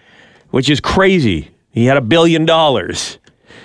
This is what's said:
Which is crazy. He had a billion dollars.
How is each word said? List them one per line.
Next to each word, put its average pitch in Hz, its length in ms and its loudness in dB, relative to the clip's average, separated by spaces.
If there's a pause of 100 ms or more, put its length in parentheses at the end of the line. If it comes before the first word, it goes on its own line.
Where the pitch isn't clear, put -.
(520)
Which 127 180 -2
is 147 100 -2
crazy. 143 720 0 (240)
He 117 120 0
had 135 120 2
a 139 40 0
billion 165 440 2
dollars. 139 720 -2 (480)